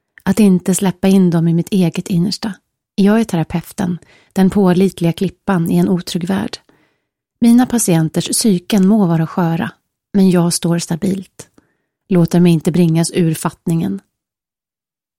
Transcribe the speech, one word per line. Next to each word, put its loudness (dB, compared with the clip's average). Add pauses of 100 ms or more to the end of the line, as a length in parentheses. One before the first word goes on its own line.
(240)
att 0
inte 2
släppa -2
in 4
dem 0
i 2
mitt -2
eget -2
innersta. -4 (420)
Jag 2
är 0
terapeuten, -6 (360)
den 2
pålitliga 0
klippan -4
i 2
en 2
otrygg -4
värld. -6 (840)
Mina 4
patienters -2
psyken 0
må 2
vara 0
sköra, -4 (420)
men 4
jag 2
står -2
stabilt. -8 (600)
Låter 2
mig 4
inte 0
bringas 0
ur -2
fattningen. -6 (1160)